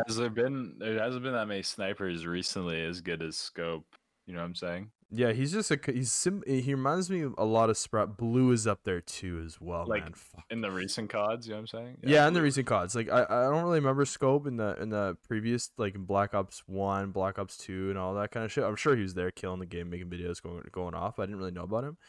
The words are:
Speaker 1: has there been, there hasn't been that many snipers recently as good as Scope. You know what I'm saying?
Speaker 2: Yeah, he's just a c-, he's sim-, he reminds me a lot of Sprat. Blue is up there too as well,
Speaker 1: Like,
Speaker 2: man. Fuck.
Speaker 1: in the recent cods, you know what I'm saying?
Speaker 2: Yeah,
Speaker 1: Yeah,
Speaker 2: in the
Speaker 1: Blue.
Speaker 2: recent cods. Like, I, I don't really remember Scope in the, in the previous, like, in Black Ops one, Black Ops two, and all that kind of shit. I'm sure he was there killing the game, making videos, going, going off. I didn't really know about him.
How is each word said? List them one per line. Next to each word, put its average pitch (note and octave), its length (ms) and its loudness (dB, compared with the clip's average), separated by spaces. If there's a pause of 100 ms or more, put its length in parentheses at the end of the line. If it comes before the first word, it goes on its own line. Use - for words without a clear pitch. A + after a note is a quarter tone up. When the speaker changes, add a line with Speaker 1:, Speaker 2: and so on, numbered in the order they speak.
Speaker 1:
has A2 100 -2
there A#2+ 120 0
been, A#2 500 -2
there A2 200 -2
hasn't B2 240 -2
been C3 100 -2
that A2 140 0
many G2+ 160 -2
snipers F#2+ 640 -4
recently F2 580 -2
as E2+ 180 -6
good E2 200 -4
as D#2+ 160 -6
Scope. E2 580 -6 (320)
You F#2 60 -12
know F2 60 -6
what E2+ 60 -4
I'm F2 100 -8
saying? F2+ 360 -6 (200)
Speaker 2:
Yeah, A#2 220 2
he's C3+ 180 0
just G#3 180 -2
a D3 160 0
c-, C#3 80 0
he's B2 180 0
sim-, G3 360 0
he C3+ 260 2
reminds D#3 380 0
me E3+ 160 0 (100)
a G#2+ 80 2
lot A2+ 240 6
of A2 80 4
Sprat. G2 400 0
Blue B2 340 6
is A2+ 140 4
up G#2 200 0
there F2+ 160 0
too F2 440 -8
as D#2 160 -12
well, E2+ 260 -4
Speaker 1:
Like, G#2+ 160 0
Speaker 2:
man. D#2+ 100 -12
Fuck. - 360 -20
Speaker 1:
in A2+ 120 -6
the G2+ 100 -2
recent F#2+ 400 -4
cods, A2+ 360 0
you A2 60 -8
know G#2+ 40 -6
what A2 40 -8
I'm A2 60 -12
saying? A#2+ 340 -12
Speaker 2:
Yeah, C3 80 0
Speaker 1:
Yeah, D3 180 10
Speaker 2:
in E3 60 4
the F3 60 6
Speaker 1:
Blue. D#3 60 6
Speaker 2:
recent C3+ 200 2
cods. G2 300 0
Like, A2+ 160 0
I, B2 120 6
I A#2 200 4
don't D3+ 200 2
really F3 160 4
remember C#3 260 4
Scope C#3+ 420 2
in B2 100 -4
the, G#2 240 0
in A2 80 -4
the G2+ 260 0 (120)
previous, A#2 500 0
like, G#2 160 0
in G2 120 -8
Black G2 280 2
Ops G2 320 -2
one, G2 460 0
Black F#2+ 260 0
Ops G2 180 -6
two, F#2+ 360 -4
and F#2+ 80 -2
all F#2 160 -2
that G#2 160 -2
kind A2+ 140 -4
of G#2 60 -6
shit. C#3 120 0
I'm G#2 120 0
sure C#3 200 4
he A2 80 2
was F#2 100 -4
there F2+ 160 0
killing F#2 300 -6
the F2+ 80 -8
game, F2 240 -8
making F2 180 -8
videos, F2 320 -6
going, F2 300 -12
going F2 240 -6
off. F2+ 240 -4
I G#2 40 0
didn't G2 140 -6
really F#2 140 -6
know F2 120 -8
about A2 200 -2
him. D3+ 140 -8 (120)